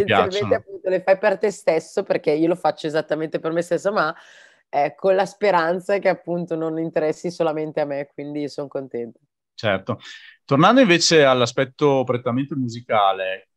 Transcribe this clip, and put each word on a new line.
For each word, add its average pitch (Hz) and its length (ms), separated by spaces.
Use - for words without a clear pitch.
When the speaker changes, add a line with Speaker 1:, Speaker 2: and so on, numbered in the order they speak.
Speaker 1:
tendenzialmente, 98 340
Speaker 2:
piacciono. - 160
Speaker 1:
appunto, - 360
le 185 120
fai 190 160
per 196 200
te 208 120
stesso, - 520
perché 160 280
io 156 180
lo 175 80
faccio 156 300
esattamente 156 520
per 160 140
me 165 100
stessa, 170 280
ma, 170 240
eh, 143 240
con 190 200
la 190 120
speranza 185 720
che, 190 100
appunto, 170 480
non 160 220
interessi 160 520
solamente 156 500
a 151 40
me, 143 300
quindi 147 340
son 143 200
contenta. 123 500
Speaker 2:
Certo. 101 460
Tornando 185 340
invece 170 440
all'aspetto 131 800
prettamente 123 500
musicale, 107 1040